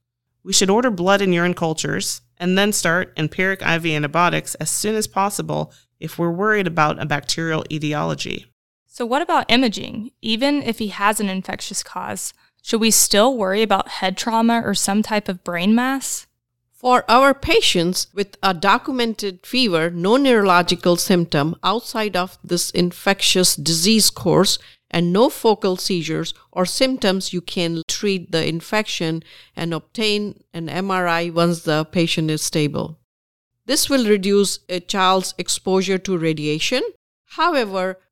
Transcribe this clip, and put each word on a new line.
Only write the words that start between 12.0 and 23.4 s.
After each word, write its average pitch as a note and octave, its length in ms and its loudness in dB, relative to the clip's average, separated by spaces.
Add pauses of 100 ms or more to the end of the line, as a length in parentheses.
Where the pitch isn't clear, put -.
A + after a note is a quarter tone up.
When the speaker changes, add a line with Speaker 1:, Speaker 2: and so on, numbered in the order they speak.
Speaker 2:
should A3+ 200 -2
we A3 100 4
still A3 460 4
worry G3+ 260 0
about G3+ 260 0
head F#3+ 280 -4
trauma A#3 480 2
or G3 100 0
some G3+ 300 0
type G#3 240 -2
of F#3 160 -8
brain F3 280 0
mass? B3+ 540 -2 (460)
Speaker 3:
For B3 360 2
our C4+ 260 6
patients F#3+ 800 0
with G3 280 -6
a F#3+ 140 2
documented G#3 920 -2
fever, F3 440 2
no F3 260 2
neurological F#3 800 4
symptom E3 680 0
outside G#3+ 540 -2
of F3+ 260 -4
this F3 280 -4
infectious F3+ 840 2